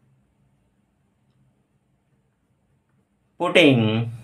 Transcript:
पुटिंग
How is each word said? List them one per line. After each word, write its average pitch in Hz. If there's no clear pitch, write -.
पुटिंग 170